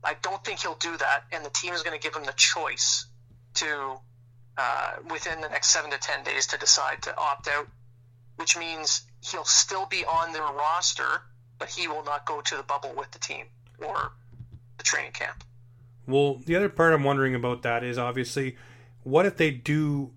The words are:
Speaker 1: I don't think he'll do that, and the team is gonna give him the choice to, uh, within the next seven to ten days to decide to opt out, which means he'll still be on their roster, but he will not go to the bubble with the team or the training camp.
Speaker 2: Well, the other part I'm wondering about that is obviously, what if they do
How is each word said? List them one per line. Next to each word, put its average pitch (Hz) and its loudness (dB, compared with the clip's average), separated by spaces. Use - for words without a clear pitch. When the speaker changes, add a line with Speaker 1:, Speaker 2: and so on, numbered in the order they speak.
Speaker 1:
I 156 0
don't 196 -4
think 196 -6
he'll 165 -4
do 170 -4
that, 139 2
and 160 -6
the 139 -8
team 175 -2
is 170 -4
gonna 165 -4
give 156 -4
him 151 -6
the 135 -4
choice - 2
to, 143 -4
uh, 127 0
within 160 -6
the 151 -6
next - 0
seven 151 4
to 139 -2
ten 139 -4
days 139 0
to 147 -4
decide 143 2
to - -6
opt 143 -2
out, 143 -2
which - 2
means 165 -2
he'll 165 -8
still - 4
be 190 -4
on 165 0
their 156 -4
roster, 147 0
but - -8
he 170 -4
will 151 -6
not 147 -4
go 151 -4
to - -2
the 135 -8
bubble 139 -4
with 139 -8
the - -18
team - -8
or - -4
the - -14
training 139 0
camp. - -8
Speaker 2:
Well, 135 2
the 165 2
other 202 4
part 165 6
I'm 143 4
wondering 135 4
about 120 0
that 120 2
is 123 -4
obviously, 123 -2
what 151 6
if 190 2
they 156 4
do 143 0